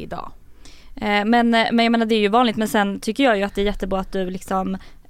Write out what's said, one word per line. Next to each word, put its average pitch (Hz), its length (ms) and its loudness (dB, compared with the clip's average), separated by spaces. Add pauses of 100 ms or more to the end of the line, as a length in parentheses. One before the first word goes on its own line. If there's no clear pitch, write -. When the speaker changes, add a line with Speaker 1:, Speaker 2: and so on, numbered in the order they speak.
Speaker 1:
idag. - 300 -10 (640)
Speaker 2:
Eh, 208 300 0
men, 233 280 4
eh, 226 180 2
men 233 140 4
jag 233 60 2
menar, 233 140 2
det 226 100 2
är 220 40 2
ju 208 80 4
vanligt. 226 300 2
Men 214 100 0
sen 202 320 0
tycker 226 240 -2
jag 226 140 4
ju 196 60 -2
att 202 120 -4
det 202 60 0
är 202 40 0
jättebra 196 340 -2
att 190 120 -6
du 190 180 -2
liksom, 190 480 -4 (320)